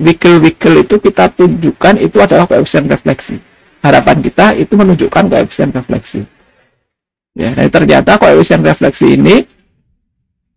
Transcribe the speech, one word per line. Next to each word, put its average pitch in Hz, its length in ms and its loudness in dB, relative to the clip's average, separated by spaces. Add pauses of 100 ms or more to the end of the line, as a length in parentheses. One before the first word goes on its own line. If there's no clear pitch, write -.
wiggle-wiggle 165 840 2
itu 214 140 -2
kita - 340 0
tunjukkan 170 680 0
itu 165 180 -2
adalah 175 300 0
koefisien 147 420 -2
refleksi. - 480 -6 (460)
Harapan 135 360 2
kita - 380 0
itu - 160 -2
menunjukkan 190 540 0
koefisien - 420 -2
refleksi. 113 560 -8 (1080)
Ya, 117 180 -6
dan - 160 -2
ternyata 147 460 2
koefisien 160 480 2
refleksi 139 520 0
ini, 160 280 2 (1120)